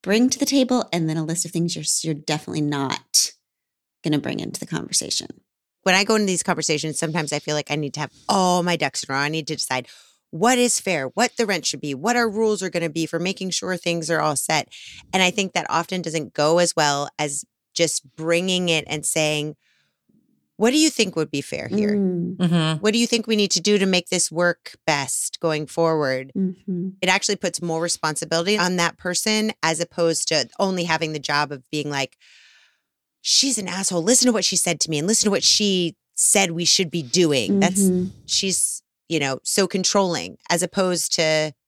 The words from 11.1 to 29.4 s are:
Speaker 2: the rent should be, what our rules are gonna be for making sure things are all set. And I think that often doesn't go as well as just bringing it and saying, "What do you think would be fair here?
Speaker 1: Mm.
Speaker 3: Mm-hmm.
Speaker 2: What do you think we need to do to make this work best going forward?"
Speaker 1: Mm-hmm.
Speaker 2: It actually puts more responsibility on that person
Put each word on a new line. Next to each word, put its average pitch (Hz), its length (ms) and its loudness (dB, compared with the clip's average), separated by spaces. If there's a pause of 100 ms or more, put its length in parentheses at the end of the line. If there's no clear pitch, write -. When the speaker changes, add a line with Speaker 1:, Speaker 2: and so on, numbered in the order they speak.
Speaker 2:
the 233 100 2
rent 190 200 -2
should 143 140 -6
be, 147 140 -6
what 180 220 -2
our 233 120 2
rules 214 360 0
are 175 60 -4
gonna 165 180 -2
be 156 180 -2
for 165 120 -4
making 185 320 -4
sure 185 260 -4
things 170 340 -2
are 160 100 2
all 151 160 0
set. - 320 0 (440)
And 190 100 4
I 180 80 6
think 190 240 -2
that 165 140 -2
often 170 340 -2
doesn't 156 320 -6
go 156 240 4
as 175 180 2
well 143 320 2 (100)
as 147 260 -4 (300)
just - 280 0 (140)
bringing 175 520 0
it 160 180 2
and 151 180 -6
saying, 151 520 0 (1000)
"What 220 140 4
do 294 80 4
you 311 120 4
think 190 260 0
would 156 160 -2
be 143 80 -2
fair - 280 -8
here? 208 280 0
Speaker 1:
Mm. 180 400 -2
Speaker 3:
Mm-hmm. 160 440 0
Speaker 2:
What 214 120 0
do 233 80 2
you 233 60 2
think 226 200 0
we 220 100 0
need 202 160 2
to 180 80 0
do 208 180 2
to 190 80 2
make 185 220 0
this - 220 -2
work 170 460 -2 (100)
best - 540 -2
going 156 260 -2
forward?" 143 720 0
Speaker 1:
Mm-hmm. 185 520 -4 (100)
Speaker 2:
It 180 80 0
actually 196 280 2
puts - 240 -4
more 160 200 -2
responsibility 165 760 -2
on 180 200 0
that 170 220 0
person 214 540 0 (120)